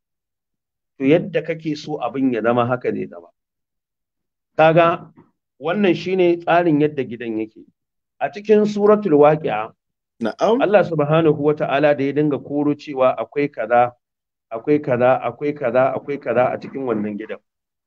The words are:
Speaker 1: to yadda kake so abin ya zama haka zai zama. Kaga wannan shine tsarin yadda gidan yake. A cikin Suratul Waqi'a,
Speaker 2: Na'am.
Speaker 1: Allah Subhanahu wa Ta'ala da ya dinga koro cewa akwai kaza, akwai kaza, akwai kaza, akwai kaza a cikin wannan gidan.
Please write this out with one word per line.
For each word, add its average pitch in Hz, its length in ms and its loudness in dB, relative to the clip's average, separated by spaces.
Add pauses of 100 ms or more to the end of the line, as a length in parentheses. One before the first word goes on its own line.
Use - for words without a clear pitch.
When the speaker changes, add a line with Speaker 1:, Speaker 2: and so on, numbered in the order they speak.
(960)
Speaker 1:
to 139 80 -8
yadda 165 400 2
kake 160 320 -6
so 151 240 -10
abin 127 320 -2
ya 110 80 -2
zama 120 240 2
haka 123 260 -4
zai 101 160 -6
zama. 87 200 -20 (1300)
Kaga 165 540 4 (500)
wannan 196 340 0
shine 175 440 0
tsarin 170 420 2
yadda 151 220 -2
gidan 110 360 -8
yake. 107 260 -10 (540)
A 143 100 -4
cikin 208 360 2
Suratul 208 540 2
Waqi'a, 143 540 2 (480)
Speaker 2:
Na'am. 185 400 0
Speaker 1:
Allah 190 220 4
Subhanahu 156 540 0
wa 143 160 0
Ta'ala 147 420 0
da 135 80 -4
ya 139 100 -2
dinga 147 260 0
koro 143 340 -4
cewa 131 460 -2
akwai 143 320 -4
kaza, 120 400 0 (600)
akwai 147 280 0
kaza, 127 420 2
akwai 147 320 -6
kaza, 131 400 0
akwai 139 240 -8
kaza 123 360 -2
a - 40 -6
cikin 135 300 -10
wannan 104 320 -4
gidan. 104 200 -12 (460)